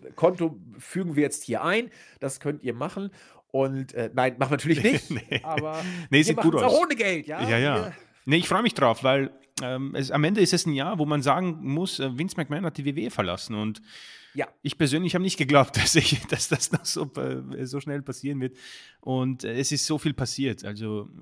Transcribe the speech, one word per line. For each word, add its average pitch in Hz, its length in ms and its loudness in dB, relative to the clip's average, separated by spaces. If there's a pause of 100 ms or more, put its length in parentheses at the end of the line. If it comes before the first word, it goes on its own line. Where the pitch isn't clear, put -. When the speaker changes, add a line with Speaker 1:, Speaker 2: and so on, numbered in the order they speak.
(140)
Speaker 1:
Konto 165 460 2 (160)
fügen 170 400 -6
wir 147 60 6
jetzt 135 200 -2
hier 113 220 -2
ein. 220 260 0 (300)
Das 135 180 -6
könnt 147 240 -6
ihr 123 120 -4
machen. 185 340 -6 (440)
Und, 135 420 -2
äh, 117 200 -4
nein, 127 240 2
machen 135 140 0
wir 139 60 2
natürlich 147 220 2
nicht, 214 300 2
Speaker 2:
<laughs> - 0 -
Nee. 135 320 -4
Speaker 1:
aber 156 400 -6 (260)
Speaker 2:
Nee, 196 100 6
Speaker 1:
wir 220 60 8
Speaker 2:
sieht - 120 2
gut 208 180 4
Speaker 1:
machen's - 160 4
auch - 60 8
Speaker 2:
aus. 330 60 6
Speaker 1:
ohne 320 120 0
Geld, 196 320 -2
ja? 156 220 -6
Speaker 2:
Ja, 113 100 4
ja. 139 280 2
Speaker 1:
Wir 90 60 -10 (320)
Speaker 2:
Nee, 139 120 4
ich 175 100 2
freu 226 160 2
mich - 120 2
drauf, 117 280 4
weil, 135 300 2 (280)
ähm, 127 360 -4
es, 135 160 -2
am 147 100 4
Ende 196 180 4
ist 180 120 6
es 175 140 2
ein 165 60 2
Jahr, 156 280 -2
wo 151 40 2
man 147 160 2
sagen 160 400 2
muss, 147 380 -2
äh, 135 180 -4
Vince 170 200 -4
McMahon 151 280 -4
hat 156 140 -4
die 143 60 -8
W 139 100 -2
W 165 120 -4
E 240 40 -8
verlassen 98 460 -4
und 107 260 -4 (520)
Speaker 1:
Ja. 139 120 -4 (160)
Speaker 2:
ich - 160 -6
persönlich 160 380 2
hab 175 60 0
nicht 190 140 -2
geglaubt, 139 400 4
<laughs> - 20 4
dass - 180 2
ich, - 320 4
dass - 200 -2
das - 220 0
noch - 140 0
so, 151 320 -4
äh, 131 500 -6
so 139 140 -8
schnell 143 220 -6
passieren 139 380 -6
wird. 127 160 -4 (440)
Und, 131 420 -2
äh, 113 160 -4
es 135 140 -2
ist 143 120 -2
so 156 140 -2
viel 147 160 -2
passiert. 131 500 -4
Also, 104 460 -6 (120)